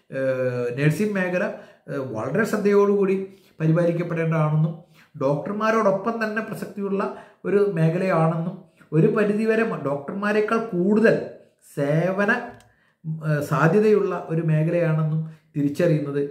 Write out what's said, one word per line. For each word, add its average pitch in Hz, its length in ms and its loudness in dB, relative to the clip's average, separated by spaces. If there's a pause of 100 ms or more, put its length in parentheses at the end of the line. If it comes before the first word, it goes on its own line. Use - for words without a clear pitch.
(100)
ഏഹ്, 127 640 -2
nursing 156 400 0
മേഖല, 185 300 -2 (440)
ഏഹ്, 139 200 -6
വളരെ 131 360 -2
ശ്രദ്ധയോടുകൂടി 202 720 2 (400)
പരിപാലിക്കപ്പെടേണ്ടതാണെന്നും 160 1160 0 (400)
ഡോക്ടർമാരോടൊപ്പം 202 1040 0
തന്നെ 214 240 -4
പ്രസക്തിയുള്ള 196 600 -6 (420)
ഒരു 190 160 2 (140)
മേഖലയാണെന്നും 165 840 0 (360)
ഒരു 160 160 4
പരിധിവരെ 220 560 0
മ-, 175 180 -4
ഡോക്ടർമാരെക്കാൾ 208 840 -2
കൂടുതൽ 202 480 4 (560)
സേവന, 180 600 0 (920)
ഏഹ്, 151 200 0
സാധ്യതയുള്ള 185 840 2
ഒരു 165 140 -2
മേഖലയാണെന്നും 156 800 0 (280)
തിരിച്ചറിയുന്നത് 143 680 0 (100)